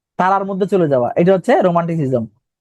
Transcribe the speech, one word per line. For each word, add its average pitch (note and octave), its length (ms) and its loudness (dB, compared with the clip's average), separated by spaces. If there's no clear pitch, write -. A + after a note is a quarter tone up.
তারার G3 280 0
মধ্যে G3 220 -4
চলে F3 220 0
যাওয়া, B2 280 0
এটা F3 180 4
হচ্ছে C4 280 0
রোমান্টিসিজম। E3 640 -2